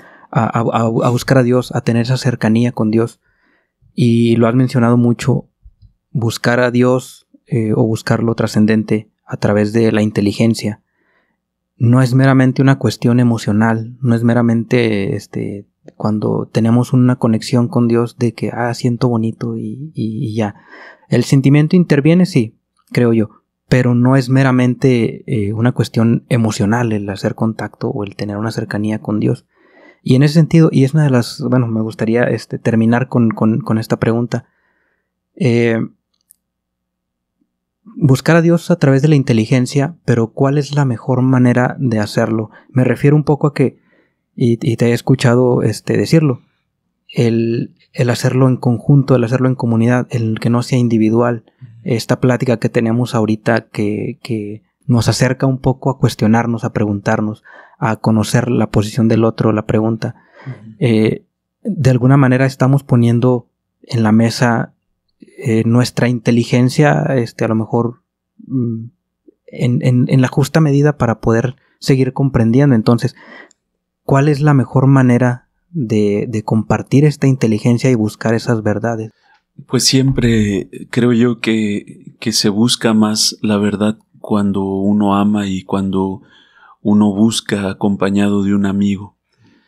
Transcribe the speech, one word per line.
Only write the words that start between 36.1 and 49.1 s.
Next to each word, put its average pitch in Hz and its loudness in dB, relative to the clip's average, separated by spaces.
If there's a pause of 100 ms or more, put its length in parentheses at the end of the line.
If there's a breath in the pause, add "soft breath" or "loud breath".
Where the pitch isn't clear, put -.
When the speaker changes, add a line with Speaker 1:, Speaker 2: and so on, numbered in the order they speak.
Speaker 1:
buscar 156 2
a 170 4
Dios 170 2
a 175 0
través 135 2
de 156 2
la 156 4
inteligencia, 127 0
pero 117 0
¿cuál 139 0
es 139 -4
la 143 2
mejor 123 -2
manera 123 2
de 113 -2
hacerlo? 110 -2 (200 loud breath)
Me 127 0
refiero 143 2
un 151 0
poco 151 0
a 139 -6
que, - -2 (580)
y, 117 0 (120)
y 113 -2
te 120 2
he - 2
escuchado, 123 2
este, 110 -2
decirlo, 131 0 (640)
el, 117 -2 (180)
el 123 -2
hacerlo 127 0
en 123 0
conjunto, 131 2